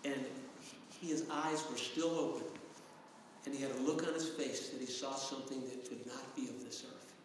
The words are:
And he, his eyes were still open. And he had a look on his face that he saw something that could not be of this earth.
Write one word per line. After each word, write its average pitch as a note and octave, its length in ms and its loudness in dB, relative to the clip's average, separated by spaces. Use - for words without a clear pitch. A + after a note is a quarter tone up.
And C3+ 220 2
he, F3 80 -2
his D#3 240 4
eyes D#3 380 4
were B2 80 0
still E3 340 4
open. D#3 360 4
And C#3 80 0
he C#3 80 0
had C3+ 100 2
a B2+ 100 2
look D#3 260 6
on D#3+ 60 4
his D#3+ 160 2
face - 400 0
that B2+ 100 -4
he B2+ 80 -2
saw C3+ 260 0
something C3+ 480 -2
that B2+ 260 -4
could A#2 200 -4
not B2+ 280 -6
be C3+ 80 2
of - 200 -2
this - 220 -6
earth. - 280 -12